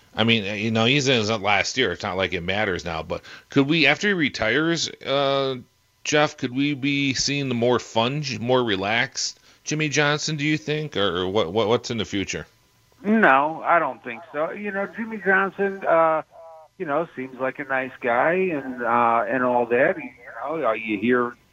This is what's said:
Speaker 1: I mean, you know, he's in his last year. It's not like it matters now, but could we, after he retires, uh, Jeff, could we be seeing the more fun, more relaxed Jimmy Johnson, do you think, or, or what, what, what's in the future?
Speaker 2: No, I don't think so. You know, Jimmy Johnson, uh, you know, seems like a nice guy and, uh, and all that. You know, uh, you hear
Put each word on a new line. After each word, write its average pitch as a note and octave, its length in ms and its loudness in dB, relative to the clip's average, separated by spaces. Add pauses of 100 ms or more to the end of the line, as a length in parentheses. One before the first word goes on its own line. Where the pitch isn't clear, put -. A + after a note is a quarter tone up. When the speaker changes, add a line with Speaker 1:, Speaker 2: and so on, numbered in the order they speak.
(160)
Speaker 1:
I A2 80 2
mean, A2+ 200 4 (140)
you A2 120 -2
know, A2+ 140 2
he's C3+ 240 2
in B2+ 100 4
his G#2 120 0
last G2+ 480 0
year. G#2 140 2
It's F2 100 -8
not F#2+ 140 -4
like F#2 180 0
it F2 80 -2
matters F#2 420 -2
now, E2 180 -4
but E2+ 200 -8 (260)
could C#3 180 2
we, D3+ 200 2
after D3+ 220 2
he G3+ 60 2
retires, C#3+ 720 0
uh, C#3 680 -2 (480)
Jeff, D3+ 320 2
could B2 180 -6
we C#3+ 200 0
be C#3 400 0
seeing C#3 340 -2
the B2 60 -2
more A#2+ 240 4
fun, B2+ 440 0 (180)
more B2 220 2
relaxed A2 800 -2 (240)
Jimmy D3+ 240 -2
Johnson, D3 480 0
do C#3+ 80 -4
you D3+ 140 0
think, D3+ 380 -6
or, F#2 260 0
or F#2 60 -2
what, F#2 240 0
what, G#2+ 140 2
what's A#2+ 240 0
in A#2+ 60 -4
the G2+ 80 -2
future? F2+ 420 -6 (560)
Speaker 2:
No, D#3 640 4
I E3 140 4
don't C3+ 260 -4
think A#2 180 -12 (100)
so. D#3 180 -4
You G#3 200 -8
know, G3 240 -6
Jimmy A3 300 -8
Johnson, G3 600 0
uh, D#3+ 380 4 (560)
you F3+ 80 -8
know, D#3 300 -2
seems B2+ 240 -10
like C3 180 -4
a D3 60 -8
nice C3 360 -4
guy B2+ 320 2
and, C#3 500 -2
uh, A#2 440 4
and B2+ 160 0
all B2 240 2
that. C3+ 300 2
You C3+ 140 -12 (320)
know, C#3+ 260 -2
uh, A2 40 2
you A2 260 -2
hear B2 360 2 (180)